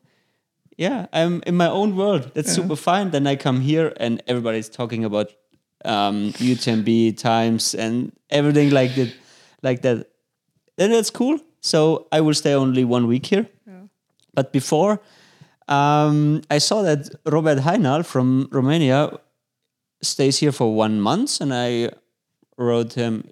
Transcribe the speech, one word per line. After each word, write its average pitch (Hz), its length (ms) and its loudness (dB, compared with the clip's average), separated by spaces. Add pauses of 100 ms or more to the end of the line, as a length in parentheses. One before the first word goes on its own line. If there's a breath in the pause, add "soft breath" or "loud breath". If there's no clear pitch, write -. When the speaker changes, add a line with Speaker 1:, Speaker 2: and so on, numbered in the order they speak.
(760)
Speaker 1:
Yeah, 190 360 -4
I'm 170 340 -2
in 175 100 0
my 175 120 2
own 196 280 0
world. 185 380 0
That's 156 140 -4
Speaker 2:
Yeah. 175 140 -2
Speaker 1:
super 170 140 -4
fine. 185 340 -2
Then 143 160 0
I 139 100 0
come 131 240 -2
here 156 380 0
and 117 280 -4
everybody's 117 420 -4
talking 113 360 -6
about, 104 280 -2 (520)
um, 104 540 -2
U 127 180 0
T 120 140 -4
M 110 120 0
B 113 300 2
times 113 600 0
and 117 380 -6 (180)
everything 147 400 4
like 127 240 2
that, 127 180 -2 (500 soft breath)
like 127 200 -4
that. 123 240 -2 (680)
Then 190 140 2
that's 226 200 2
cool. 277 280 0 (220)
So 160 520 0
I 156 80 4
will 151 140 4
stay 143 200 0
only 131 300 2
one 120 220 2
week 123 200 0
here. 208 200 0 (200)
Speaker 2:
Yeah. 190 200 -20 (480)
Speaker 1:
But 135 180 -2
before, 170 480 0 (680 soft breath)
um, 151 840 2
I 147 80 2
saw 202 240 0
that 151 260 0 (160)
Robert 156 340 2
Heinal 156 460 2
from 131 480 0
Romania 139 680 2 (840)
stays 139 360 0
here 147 140 2
for 113 240 0
one 107 240 0
month, 156 400 -2
and 139 120 -4
I 120 380 -2 (640)
wrote 117 380 -2
him, 117 380 -4